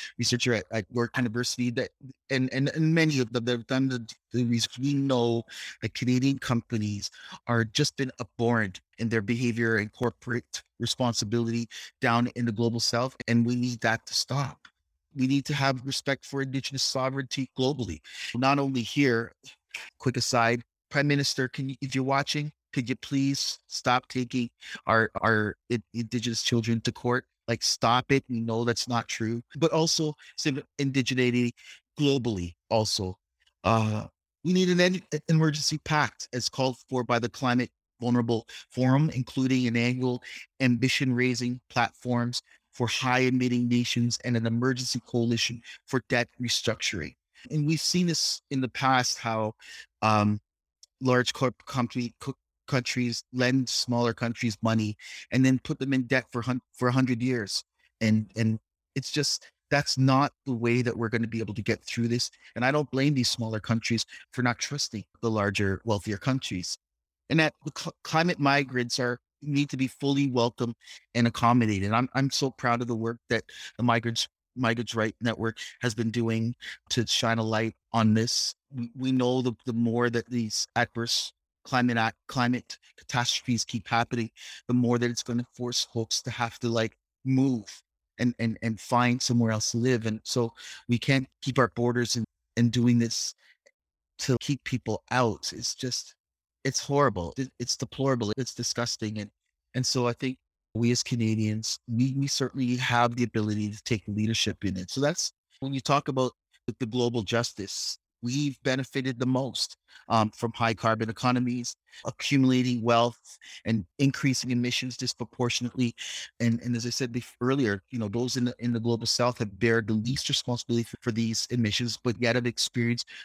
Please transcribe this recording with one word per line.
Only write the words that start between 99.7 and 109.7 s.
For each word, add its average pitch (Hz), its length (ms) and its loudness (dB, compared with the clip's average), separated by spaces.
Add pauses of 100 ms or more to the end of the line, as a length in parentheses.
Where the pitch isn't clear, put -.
and 127 120 -2
so 123 200 0
I 120 60 2
think 131 240 -6 (380)
we 117 160 4
as 120 120 2
Canadians, 110 840 0
we, 123 300 2
we 139 100 0
certainly 127 500 -2
have 120 380 2
the 120 100 0
ability 107 460 0
to 107 120 -12
take 110 240 -2
leadership 107 580 -2
in 95 140 -2
it. 92 120 -10
So 135 120 -4
that's, 151 280 -2 (300)
when 139 140 -6
you 131 80 -6
talk 143 260 0
about 131 240 0 (340)
the, 117 140 -6
the 127 60 -4
global 120 360 0
justice, - 760 -4 (240)
we've 135 400 -2
benefited 131 560 -4
the 127 80 -2
most, 127 500 -2 (320)